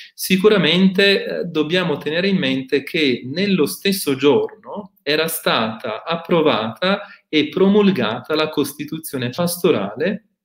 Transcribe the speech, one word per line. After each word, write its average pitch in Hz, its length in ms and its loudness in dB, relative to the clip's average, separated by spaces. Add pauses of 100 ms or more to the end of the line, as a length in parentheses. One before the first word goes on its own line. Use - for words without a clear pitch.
(140)
sicuramente, 190 1120 4
eh, 165 200 -6
dobbiamo 156 520 -2
tenere 160 300 -2
in 196 100 0
mente 131 460 -2
che 139 420 -2
nello 170 400 0
stesso 190 500 -2
giorno 135 760 0 (100)
era 156 260 0
stata 113 760 -4
approvata 160 1000 0 (260)
e 151 220 0
promulgata 185 840 2
la 156 140 0
Costituzione 147 800 -6
pastorale 160 1000 -2 (180)